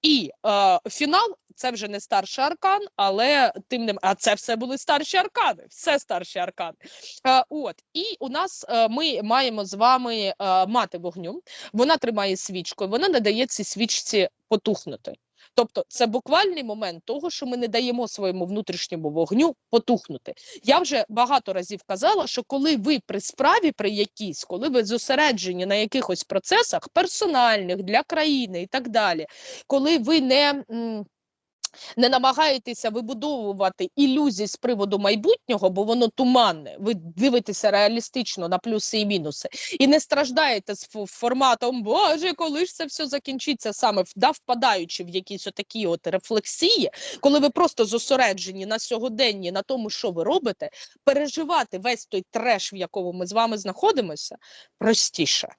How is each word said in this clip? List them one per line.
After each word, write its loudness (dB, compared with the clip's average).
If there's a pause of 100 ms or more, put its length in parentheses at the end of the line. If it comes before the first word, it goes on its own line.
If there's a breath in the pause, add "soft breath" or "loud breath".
І, 4 (160)
е, 4 (120)
фінал, 0 (200)
це -4
вже -8
не -8
старший -2
аркан, 0 (100)
але 4 (160)
тим -4
не -2
м-, -4
а 2
це 2
все -2
були -6
старші 0
аркани, 0
все 0
старші -6
аркани. -6 (500 loud breath)
Е, 6
от, -6 (200)
і -6
у -6
нас, -6
е, 4
ми -2
маємо 0
з -10
вами, 4
е, -2 (320)
мати -2
вогню, -10 (300 loud breath)
вона 4
тримає -2
свічку, -8
вона 0
надає 2
цій -8
свічці -2 (200)
потухнути. -2 (400 soft breath)
Тобто 0
це 0
буквальний 0
момент -8
того, -6
що -8
ми -6
не -2
даємо -2
своєму -4
внутрішньому -6
вогню 2 (160)
потухнути. -2 (280 loud breath)
Я 4
вже 0
багато 0
разів -6
казала, 0
що -6
коли 0
ви 0
при -6
справі 2
при -2
якійсь, -4
коли -6
ви 2
зосереджені 0
на 2
якихось -2
процесах 0
персональних, 2
для 2
країни -2
і -8
так -4
далі, 0 (400 loud breath)
коли 2
ви 4
не, 2
м, -6 (880 loud breath)
не 4
намагаєтеся 2
вибудовувати -2
ілюзії 2
з -10
приводу 0
майбутнього, 2
бо -2
воно 2
туманне, 2
ви -2
дивитеся 0
реалістично 0
на 0
плюси -2
і 0
мінуси, -4 (300 loud breath)
і 6
не 6
страждаєте 0
з -14
фо-, -10
форматом: 0
«Боже, 2
коли -2
ж -16
це -8
все -8
закінчиться?» -4
саме 0
в-, -6
да, 4
впадаючи -2
в -12
якісь -8
отакі -6
от -2
рефлексії, 0 (300 loud breath)
коли 6
ви 6
просто 2
зосереджені 0
на -4
сьогоденні, -2
на -2
тому, -4
що -4
ви -4
робите, 0 (340 loud breath)
переживати 0
весь -4
той -4
треш, 0
в -18
якому -6
ми -6
з -12
вами 0
знаходимося, -2 (420 loud breath)
простіше. 0 (100)